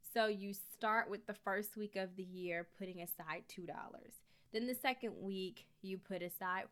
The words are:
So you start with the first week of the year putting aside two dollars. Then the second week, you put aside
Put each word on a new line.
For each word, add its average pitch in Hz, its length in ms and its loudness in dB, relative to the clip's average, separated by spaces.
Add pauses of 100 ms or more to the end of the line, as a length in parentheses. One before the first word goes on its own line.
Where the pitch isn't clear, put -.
(140)
So 220 140 8
you 202 260 0
start - 560 2
with 208 160 -4
the 208 80 -4
first 208 420 0
week 208 200 -2
of 185 200 0
the 190 60 -4
year 180 460 -2 (100)
putting 185 220 -6
aside 170 480 -4
two 175 180 -6
dollars. - 480 -6 (360)
Then 226 160 2
the 254 80 4
second 247 460 2
week, 190 460 0 (160)
you 190 160 -2
put 180 240 -4
aside 185 500 0